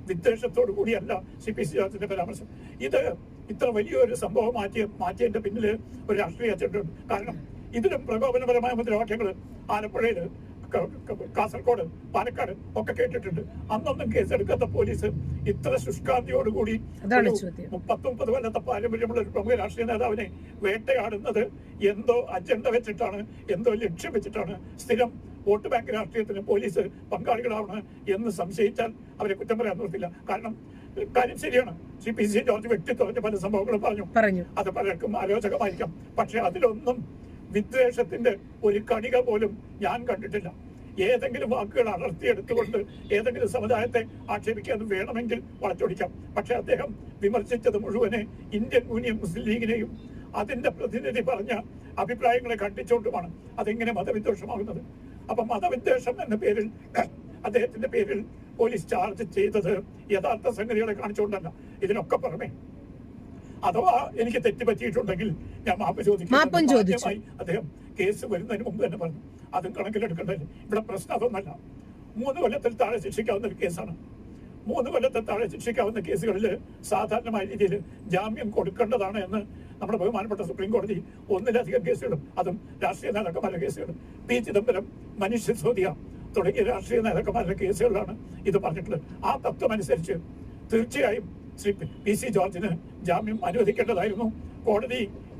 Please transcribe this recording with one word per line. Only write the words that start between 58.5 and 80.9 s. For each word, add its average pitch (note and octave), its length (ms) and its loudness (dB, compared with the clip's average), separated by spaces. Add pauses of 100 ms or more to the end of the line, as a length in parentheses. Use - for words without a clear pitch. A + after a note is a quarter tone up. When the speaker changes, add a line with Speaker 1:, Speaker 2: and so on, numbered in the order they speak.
Speaker 1:
പോലീസ് A#3 320 2
ചാർജ് G3+ 460 0
ചെയ്തത് G#3 480 2 (300)
യഥാർത്ഥ F#3 360 2
സംഗതികളെ A3 440 2
കാണിച്ചുകൊണ്ടല്ല. G#3 600 -2 (300)
ഇതിനൊക്കെ G3+ 340 2
പുറമെ - 300 -2 (1200)
അഥവാ A#3 460 4 (100)
എനിക്ക് A#3 180 2
തെറ്റ് A3+ 260 2
പറ്റിയിട്ടുണ്ടെങ്കിൽ G#3+ 640 2 (360)
ഞാൻ F3+ 120 2
മാപ്പ് G3+ 240 0
ചോദിക്കും. G3+ 340 4
Speaker 2:
മാപ്പും D#4 320 6
ചോദിച്ചു. A#3+ 380 6
Speaker 1:
മാന്യമായി G#3 340 -6
അദ്ദേഹം F3 300 -2 (300)
കേസ് G#3 260 0
വരുന്നതിന് G#3 380 -2
മുമ്പ് G#3+ 220 0
തന്നെ E3 120 -4
പറഞ്ഞു. E3 200 -4 (360)
അതും F#3 180 -2
കണക്കിലെടുക്കേണ്ടതല്ലേ? F#3+ 720 -2
ഇവിടെ - 340 -2
പ്രശ്നം G3 340 -4
അതൊന്നല്ല. G3 440 -2 (580)
മൂന്ന് C4+ 240 -2
കൊല്ലത്തിൽ A#3+ 320 2
താഴെ A3+ 260 2
ശിക്ഷിക്കാവുന്ന G#3 480 -2
ഒരു F#3+ 80 -4
കേസാണ്. F3 420 -4 (720)
മൂന്ന് C4 240 0
കൊല്ലത്തിൽ B3+ 300 2
താഴെ A3 260 0
ശിക്ഷിക്കാവുന്ന A3 540 0
കേസുകളിൽ G3 580 0 (260)
സാധാരണമായ G#3+ 600 0
രീതിയിൽ G3+ 360 2 (260)
ജാമ്യം G#3+ 440 0
കൊടുക്കേണ്ടതാണ് G3+ 720 2
എന്ന് G#3 140 -2 (420)
നമ്മുടെ G3+ 180 0
ബഹുമാനപ്പെട്ട G#3 420 0
സുപ്രീം F#3+ 300 -4
കോടതി G3+ 340 0 (260)